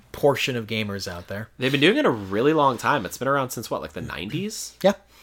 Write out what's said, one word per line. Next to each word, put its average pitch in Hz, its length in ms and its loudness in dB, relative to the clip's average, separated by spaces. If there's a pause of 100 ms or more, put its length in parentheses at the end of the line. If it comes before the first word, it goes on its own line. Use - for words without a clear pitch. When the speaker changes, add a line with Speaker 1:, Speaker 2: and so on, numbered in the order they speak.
(120)
Speaker 1:
portion 139 440 2
of 113 120 -6
gamers 107 440 -4
out 87 160 -12
there. 113 300 -8
Speaker 2:
They've 131 140 0
been 135 100 2
doing 190 160 6
it 302 80 2
a 214 60 6
really 107 420 2
long 139 240 4
time. 123 280 0
It's - 120 -10
been 127 100 -2
around 135 240 0
since, - 200 -8
what, 123 100 -4
like, - 120 -10
the 90 80 -8
nineties? 107 840 -8
Speaker 1:
Yeah. 196 100 6 (300)